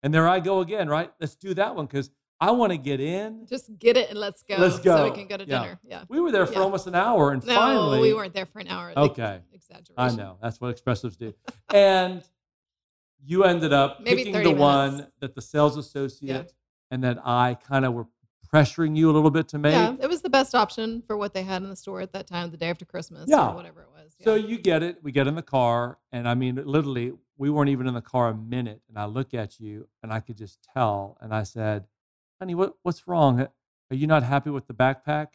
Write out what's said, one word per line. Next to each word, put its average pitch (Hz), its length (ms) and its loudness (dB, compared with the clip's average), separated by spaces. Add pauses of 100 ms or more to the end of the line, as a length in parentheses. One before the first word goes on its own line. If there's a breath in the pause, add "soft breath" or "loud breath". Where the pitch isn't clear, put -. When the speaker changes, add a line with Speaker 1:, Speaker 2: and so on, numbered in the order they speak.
Speaker 1:
And 147 120 -2
there 160 160 4
I 185 100 2
go 190 220 -2
again, 180 260 -4
right? 160 320 -2
"Let's 156 160 -10
do 190 200 -10
that 196 200 -2
one 160 120 -8
'cause 139 220 -8 (320)
I 190 100 4
wanna 220 260 2
get 135 240 -4
in." 214 460 -6
Speaker 2:
Just 240 300 -12
get 233 200 4
it 208 140 0
and 208 60 -12
let's 202 260 -10
go 202 120 -6
Speaker 1:
Let's 180 260 4
Speaker 2:
so 165 220 6
we - 60 2
Speaker 1:
go. - 60 -4
Speaker 2:
can 202 120 -14
go 202 80 -8
to 196 100 -10
Speaker 1:
Yeah. 135 140 -2
Speaker 2:
dinner. 120 240 -10
Yeah. - 240 -16
Speaker 1:
We 285 140 -2
were 339 100 0
there 190 140 4
for - 80 -8
Speaker 2:
Yeah. 190 80 -2
Speaker 1:
almost 190 260 -2
an 180 80 -6
hour 180 380 4
and 127 120 -6
Speaker 2:
No, 247 80 0
Speaker 1:
finally 226 460 2
Speaker 2:
we - 140 4
weren't - 200 -6
there 190 120 -6
for - 140 -20
an 180 100 -16
hour. 175 260 -10
Like, 143 160 4
Speaker 1:
Okay. 101 300 -8 (100)
Speaker 2:
exaggeration. - 460 -20
Speaker 1:
I 123 180 0
know. 95 260 -12
That's 117 200 -8
what 123 120 -6
expressives 120 440 -6
do. 110 160 -12 (200)
<laughs> - 200 -10
And 185 500 4 (1040)
you 180 180 2
ended 165 300 4
up 139 280 2
Speaker 2:
Maybe 240 160 2
Speaker 1:
picking 214 160 -4
Speaker 2:
thirty 170 200 4
Speaker 1:
the - 20 2
one 139 360 4
Speaker 2:
minutes. 139 280 -12
Speaker 1:
that - 160 -10
the 131 60 -12
sales 147 340 2
Speaker 2:
Yeah. 151 60 -8
Speaker 1:
associate 135 720 -8 (380)
and 127 120 -4
that 123 220 0
I 123 320 2 (100)
kinda 135 240 0
were 117 160 -8 (440)
pressuring 156 440 4
you 160 160 6
a - 20 4
little 156 180 6
bit 156 180 0
to 151 100 -8
make. 151 140 4
Speaker 2:
Yeah, 220 260 2
it 262 80 -4
was 330 140 -2
the 359 80 -6
best 262 260 2
option 226 480 -2
for 214 140 -8
what 202 160 -6
they 190 100 -6
had 185 180 -6
in 196 80 -10
the 190 60 -14
store 185 260 -12
at 190 120 -12
that 196 120 -10
time, 175 260 -8
the 165 60 -18
day 165 120 -4
after 170 160 -8
Christmas 165 440 -12
Speaker 1:
Yeah. 190 220 4
Speaker 2:
or 87 40 -10
whatever 170 260 -18
it - 100 -20
was. 156 320 -20
Speaker 1:
So 220 120 4
Speaker 2:
Yeah. 214 120 0
Speaker 1:
you 226 100 -6
get 170 240 2
it. 170 220 -6
We 147 80 -8
get 135 160 2
in 151 80 -2
the 165 80 -10
car, 120 560 0 (120)
and 120 160 -6
I 120 80 0
mean, 127 200 -2
literally, 139 580 -2 (240)
we 139 120 -2
weren't 147 200 2
even 127 160 -2
in 127 80 -2
the 120 80 -6
car 120 280 -2
a 110 60 -4
minute, 113 540 -8
and 107 80 -16
I 104 80 -6
look 120 280 -8
at 110 260 -8
you, 104 280 -16 (140)
and 110 100 -12
I 110 100 -4
could 110 160 -16
just 104 260 -20
tell, 101 580 -4
and 110 120 -12
I 107 100 -2
said, 107 420 -6 (540)
"Honey, 170 160 -8
what, 190 260 -2
what's - 260 -6
wrong? 143 340 4
Are - 540 -12
you 147 120 -2
not 151 160 4
happy 139 260 -2
with 139 160 -8
the 120 80 -18
backpack?" 147 600 0